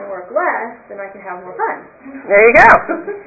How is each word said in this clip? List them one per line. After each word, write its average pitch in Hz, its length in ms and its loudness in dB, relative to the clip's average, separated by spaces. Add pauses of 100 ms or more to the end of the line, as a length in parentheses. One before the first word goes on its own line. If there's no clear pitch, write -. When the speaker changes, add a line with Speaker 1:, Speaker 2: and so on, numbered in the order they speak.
(100)
Speaker 1:
work 180 240 -12
less, 240 400 -4 (160)
then 202 80 -14
I 196 160 -12
can 196 80 -20
have 180 240 -12
more 185 80 -16
fun. 427 240 -6 (500)
Speaker 2:
There 202 140 4
you 233 100 6
go. 349 140 8
Speaker 1:
<laughs> 392 480 0 (120)